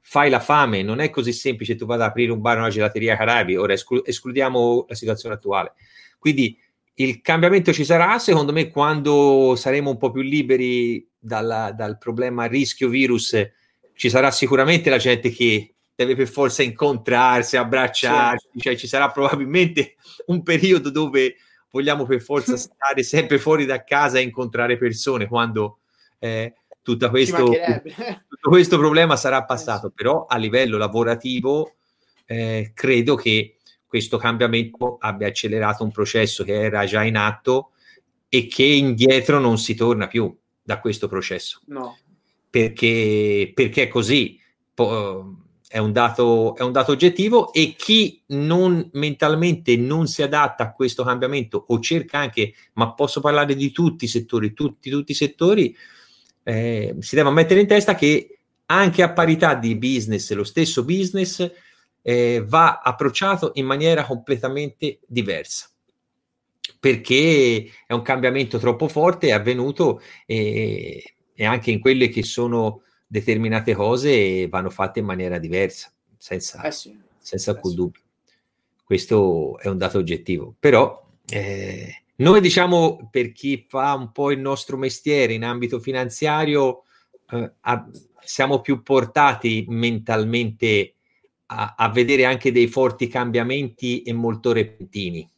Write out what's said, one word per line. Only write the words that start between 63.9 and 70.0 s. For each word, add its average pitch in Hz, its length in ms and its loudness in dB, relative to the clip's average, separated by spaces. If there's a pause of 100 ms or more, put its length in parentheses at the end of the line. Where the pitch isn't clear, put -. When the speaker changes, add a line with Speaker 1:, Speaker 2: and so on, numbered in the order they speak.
Speaker 1:
completamente 131 1000 -6
diversa, 98 600 -6 (1120)
perché 127 920 2 (160)
è - 60 -6
un 117 100 -2
cambiamento 127 560 -2
troppo 120 300 0
forte, 170 400 0
è 120 40 4
avvenuto, 123 680 0 (260)